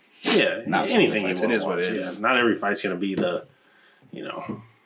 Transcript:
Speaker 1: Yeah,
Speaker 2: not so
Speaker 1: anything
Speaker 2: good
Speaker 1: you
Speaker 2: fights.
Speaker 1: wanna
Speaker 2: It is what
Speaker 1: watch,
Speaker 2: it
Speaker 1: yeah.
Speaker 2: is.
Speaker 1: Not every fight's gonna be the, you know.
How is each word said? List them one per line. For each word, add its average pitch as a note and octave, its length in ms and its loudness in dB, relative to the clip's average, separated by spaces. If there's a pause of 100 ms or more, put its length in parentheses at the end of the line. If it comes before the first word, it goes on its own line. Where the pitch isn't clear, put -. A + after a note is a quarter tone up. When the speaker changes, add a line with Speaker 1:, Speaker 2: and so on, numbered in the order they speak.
(220)
Speaker 1:
Yeah, B2 440 2
Speaker 2:
not - 240 0
so A#3+ 60 2
Speaker 1:
anything A2 280 4
Speaker 2:
good F#2 80 -2
Speaker 1:
you F#2 60 0
Speaker 2:
fights. F#2+ 40 -2
Speaker 1:
wanna A2 120 2
Speaker 2:
It A2+ 40 2
is G2 60 0
what F2 140 -2
Speaker 1:
watch, F2+ 100 -2
Speaker 2:
it G#2+ 120 -2
Speaker 1:
yeah. - 120 -6
Speaker 2:
is. F#2 80 -12
Speaker 1:
Not B2 180 2
every A#2 180 4
fight's G2+ 280 -2
gonna F#2+ 120 -2
be F#2+ 200 -2
the, E2+ 300 -2 (680)
you - 120 -12
know. - 380 -10 (240)